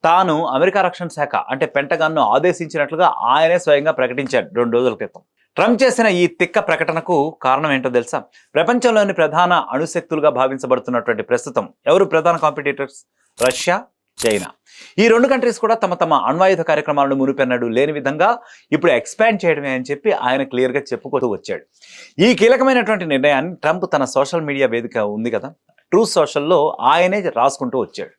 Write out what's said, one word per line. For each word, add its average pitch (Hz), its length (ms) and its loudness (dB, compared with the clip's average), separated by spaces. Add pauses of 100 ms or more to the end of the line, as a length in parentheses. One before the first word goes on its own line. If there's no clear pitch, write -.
తాను 165 420 2
అమెరికా 180 360 2
రక్షణ 175 260 -4
శాఖ 143 280 -4
అంటే 135 300 -4
పెంటగాన్ను 156 560 -2
ఆదేశించినట్లుగా 156 960 0
ఆయనే 160 400 2
స్వయంగా 151 340 2
ప్రకటించారు 123 600 -2
రెండు 117 220 0
రోజుల 123 180 2
క్రితం. 101 260 -12 (360)
ట్రంప్ 220 260 2
చేసిన 240 240 2
ఈ 180 200 2
తిక్క 170 320 -2
ప్రకటనకు 160 840 -2
కారణం 139 300 0
ఏంటో 131 180 -2
తెలుసా? 123 320 -2 (320)
ప్రపంచంలోని 214 580 2
ప్రధాన 175 400 2
అణుశక్తులుగా 156 800 -2
భావించబడుతున్నటువంటి 127 920 -2
ప్రస్తుతం 123 460 -4 (180)
ఎవరు 180 180 4
ప్రధాన 165 320 2
కాంపిటీటర్స్? 143 680 -4 (400)
రష్యా, 175 360 0 (460)
చైనా. 104 180 0 (520)
ఈ 220 100 4
రెండు 233 200 4
కంట్రీస్ 247 300 0
కూడా 220 160 2
తమ 190 200 -2
తమ 160 200 0
అణ్వాయుధ 165 460 2
కార్యక్రమాలను 147 540 0
మునుపెన్నడూ 131 540 0
లేని 135 240 0
విధంగా 151 460 0 (340)
ఇప్పుడు 156 200 2
ఎక్స్పాండ్ 208 520 0
చేయడమే 147 300 0
అని 127 160 -6
చెప్పి 143 220 -2
ఆయన 131 300 -2
క్లియర్గా 127 380 -2
చెప్పుకుంటూ 131 480 -4
వచ్చాడు. 92 340 -8 (600)
ఈ 233 120 6
కీలకమైనటువంటి 226 720 2
నిర్ణయాన్ని 147 500 0
ట్రంప్ 170 360 -2
తన 143 120 0
సోషల్ 143 360 -2
మీడియా 139 260 -2
వేదిక 117 320 -4
ఉంది 107 320 -4
కదా, 107 180 -4 (420)
ట్రూ 208 140 4
సోషల్లో 151 760 0
ఆయనే 175 400 2
రాసుకుంటూ 131 580 -2
వచ్చాడు. 98 400 -8